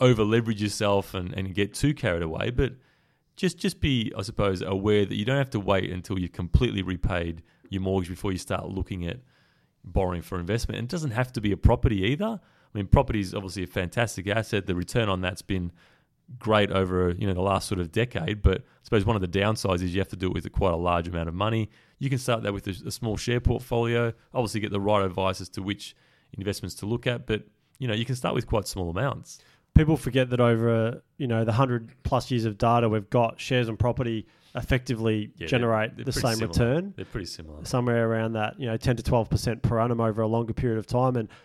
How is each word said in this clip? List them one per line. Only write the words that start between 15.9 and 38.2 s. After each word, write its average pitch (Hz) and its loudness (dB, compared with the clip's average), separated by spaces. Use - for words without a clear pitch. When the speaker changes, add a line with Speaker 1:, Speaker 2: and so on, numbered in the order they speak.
Speaker 1:
great 104 4
over, 92 2
you 95 -2
know, 95 0
the 90 0
last 95 2
sort 90 -2
of 85 -4
decade, 107 -2
but 95 4
I - -18
suppose 107 2
one 113 4
of 101 0
the 90 0
downsides 98 2
is 90 -2
you 98 0
have 95 -2
to - -10
do 92 -2
it 90 0
with 90 -4
a, - -10
quite 95 2
a 82 2
large 87 2
amount 85 -4
of 82 -6
money. 107 0
You 135 -4
can 131 0
start 117 0
that 104 0
with 98 -6
a, 98 -2
a - -6
small 107 -2
share 120 0
portfolio, 117 0
obviously 113 0
get 101 -2
the 101 0
right 101 4
advice 92 0
as 90 -10
to - -8
which 101 -6
investments 98 -6
to 98 -8
look 120 -2
at, 120 -2
but, 107 0
you 131 -6
know, 113 0
you 113 0
can 127 -2
start - -2
with 127 -2
quite 113 0
small 87 -4
amounts. 107 -4
Speaker 2:
People 156 0
forget 127 -2
that 123 0
over, 117 0
you 143 -6
know, 113 -2
the 110 0
hundred 120 0
plus 123 -2
years 120 0
of 107 -4
data 117 4
we've 107 -2
got, 117 2
shares 123 0
and 110 -6
property 120 -2
effectively 113 0
Speaker 1:
Yeah, 107 -6
they're, 82 -6
Speaker 2:
generate 113 2
Speaker 1:
they're 120 -10
Speaker 2:
the 127 -2
Speaker 1:
pretty 123 0
Speaker 2:
same 113 2
Speaker 1:
similar. 110 -2
Speaker 2:
return. 135 0
Speaker 1:
They're 95 -8
pretty 92 -8
similar. 78 -14
Speaker 2:
Somewhere 120 2
around 113 0